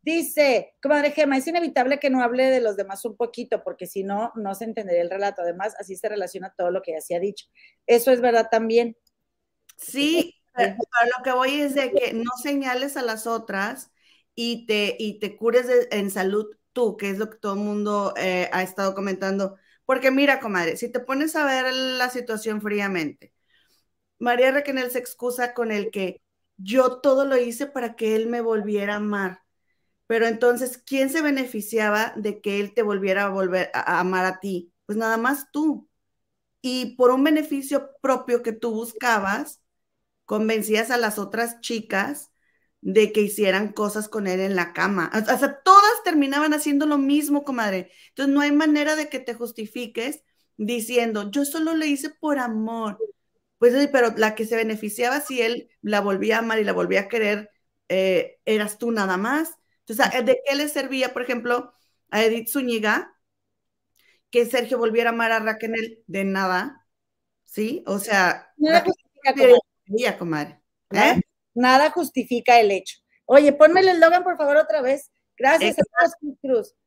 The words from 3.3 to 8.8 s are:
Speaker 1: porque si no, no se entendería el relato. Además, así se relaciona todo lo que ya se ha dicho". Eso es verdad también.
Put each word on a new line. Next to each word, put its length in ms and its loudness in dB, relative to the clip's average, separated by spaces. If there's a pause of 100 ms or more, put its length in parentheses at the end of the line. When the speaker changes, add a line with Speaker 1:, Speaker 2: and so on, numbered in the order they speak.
Speaker 1:
porque 220 -10
si 180 -8
no, 320 -4
no 200 -6
se 100 -10
entendería 380 -2
el 80 -4
relato. 320 -4
Además, 360 -6
así 160 -14
se 140 -6
relaciona 480 -8
todo 140 -2
lo 100 -4
que 120 -8
ya 80 -8
se 140 -6
ha 40 -2
dicho". 260 -6 (400)
Eso 260 4
es 80 4
verdad 300 2
también. 480 2 (800)